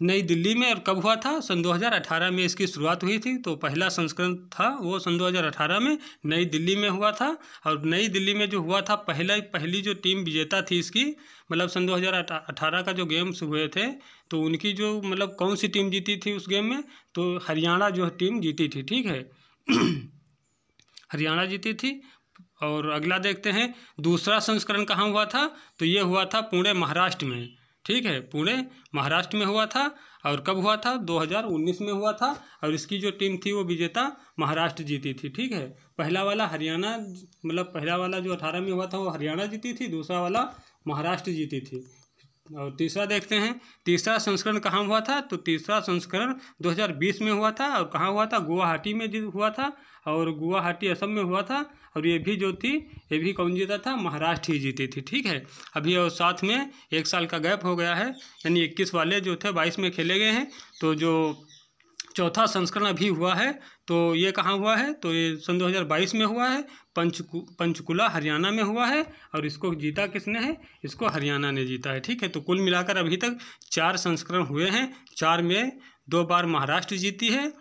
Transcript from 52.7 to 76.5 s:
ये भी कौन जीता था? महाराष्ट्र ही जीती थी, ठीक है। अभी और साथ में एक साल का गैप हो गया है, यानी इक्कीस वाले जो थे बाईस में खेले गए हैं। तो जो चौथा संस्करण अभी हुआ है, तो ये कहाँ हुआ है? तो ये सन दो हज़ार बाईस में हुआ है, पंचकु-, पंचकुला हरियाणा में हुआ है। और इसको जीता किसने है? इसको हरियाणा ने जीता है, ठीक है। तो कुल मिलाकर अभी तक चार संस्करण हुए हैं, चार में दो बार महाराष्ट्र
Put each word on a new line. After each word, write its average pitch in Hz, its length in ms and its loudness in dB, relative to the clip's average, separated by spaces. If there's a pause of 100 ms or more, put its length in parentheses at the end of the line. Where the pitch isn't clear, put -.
ये 156 80 2
भी 180 140 0
कौन 175 220 0
जीता 190 220 0
था? 262 180 -4
महाराष्ट्र 160 580 0
ही 143 60 2
जीती 135 280 -2
थी, 135 140 -8
ठीक 233 240 -4
है। 147 180 -2 (300)
अभी 156 220 0
और 175 140 4
साथ 175 340 0
में 262 260 0 (240)
एक 160 140 0
साल 175 180 0
का 170 140 -4
गैप 180 260 0
हो 180 100 2
गया 170 200 2
है, 220 140 0
यानी 170 520 0
इक्कीस 180 320 0
वाले 175 280 2
जो 180 140 0
थे 202 160 -2
बाईस 165 280 2
में 185 120 2
खेले 180 280 0
गए 220 120 4
हैं। 247 160 0 (340)
तो 160 140 2
जो 165 180 2 (1040)
चौथा 185 320 4
संस्करण 202 380 0
अभी 190 240 2
हुआ 180 240 2
है, 233 180 2 (360)
तो 170 280 4
ये 185 160 4
कहाँ 190 260 2
हुआ 214 180 4
है? 269 180 2
तो 170 200 -2
ये 165 240 2
सन 175 200 0
दो 180 100 2
हज़ार 185 180 2
बाईस 160 300 2
में 220 100 2
हुआ 240 240 0
है, 269 120 0 (340)
पंचकु-, 170 480 -2 (160)
पंचकुला 170 500 2
हरियाणा 156 420 0
में 220 120 0
हुआ 226 240 0
है। 302 180 2 (300)
और 151 100 -2
इसको 165 300 -4
जीता 151 320 -2
किसने 208 320 -4
है? 294 180 -2 (260)
इसको 175 240 -4
हरियाणा 143 440 0
ने 135 140 0
जीता 127 260 -4
है, 131 80 -4
ठीक 233 240 -4
है। 185 60 -2
तो 160 120 -4
कुल 180 200 2
मिलाकर 185 360 2
अभी 175 200 2
तक 240 200 -2 (340)
चार 175 280 2
संस्करण 170 440 0
हुए 151 260 0
हैं, 262 220 0 (260)
चार 165 260 4
में 214 360 0 (300)
दो 170 160 4
बार 175 220 4
महाराष्ट्र 160 500 0